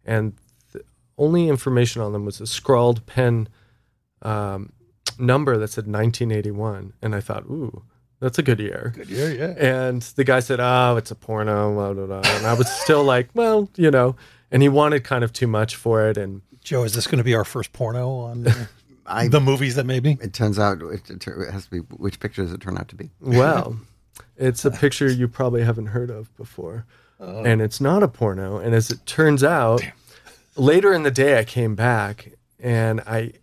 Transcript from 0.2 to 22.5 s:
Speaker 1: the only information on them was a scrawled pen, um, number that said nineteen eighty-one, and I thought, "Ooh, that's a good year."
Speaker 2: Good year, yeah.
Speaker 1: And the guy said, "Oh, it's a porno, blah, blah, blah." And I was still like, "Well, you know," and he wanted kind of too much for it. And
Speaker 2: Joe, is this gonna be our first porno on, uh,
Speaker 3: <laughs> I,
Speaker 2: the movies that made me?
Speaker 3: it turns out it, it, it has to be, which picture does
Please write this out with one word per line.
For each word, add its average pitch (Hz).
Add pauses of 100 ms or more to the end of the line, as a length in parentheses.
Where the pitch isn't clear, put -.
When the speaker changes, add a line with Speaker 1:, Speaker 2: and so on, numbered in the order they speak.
Speaker 1:
the - (360)
only 165
information 123
on 104
them 104
was 101
a 107
scrawled 120
pen, 117 (720)
um, 104 (460)
number 127
that 107
said 107
nineteen 113
eighty-one, 104
and 107
I 101
thought, 104
"Ooh, - (360)
that's 127
a 165
good 123
year." 107
Speaker 2:
Good -
year, 143
yeah. 156 (340)
Speaker 1:
And 123
the -
guy 127
said, 123
"Oh, 123
it's 113
a 110
porno, 107
blah, 101
blah, 98
blah." 95 (140)
And 104
I 113
was 120
still 147
like, 127
"Well, 220
you 160
know," 127 (360)
and 131
he 139
wanted 147
kind 123
of 113
too 127
much 110
for 110
it. 107
And 98 (220)
Speaker 2:
Joe, 127
is 107
this 117
gonna 127
be 117
our 107
first -
porno 123 (100)
on, 120
uh, 120 (200)
Speaker 3:
<laughs> -
I, 107
Speaker 2:
the 139
movies 135
that 135
made 127
me? 143
Speaker 3:
it 104
turns 107
out 101
it, 85
it, 95
it -
has 95
to -
be, 90
which -
picture 101
does 87